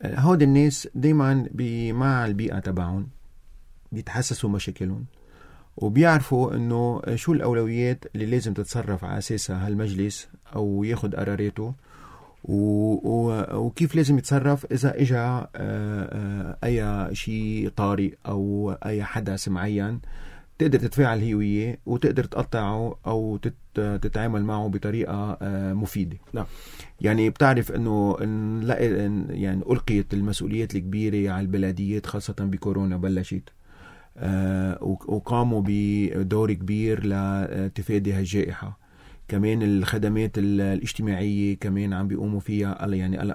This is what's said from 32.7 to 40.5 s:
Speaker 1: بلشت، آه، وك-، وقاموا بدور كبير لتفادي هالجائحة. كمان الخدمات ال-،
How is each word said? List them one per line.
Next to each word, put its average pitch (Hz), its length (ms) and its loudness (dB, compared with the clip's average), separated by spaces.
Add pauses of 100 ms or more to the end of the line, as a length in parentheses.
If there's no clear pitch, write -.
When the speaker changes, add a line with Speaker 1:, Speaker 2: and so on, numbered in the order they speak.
Speaker 1:
بلشت، 92 520 -2 (680)
آه، 95 640 0
وك-، - 260 -2
وقاموا 117 560 2
بدور 101 880 2
كبير 104 520 -2
لتفادي 98 1080 -2
هالجائحة. 95 640 -2 (480)
كمان 107 360 2
الخدمات 104 720 2
ال-، 101 240 2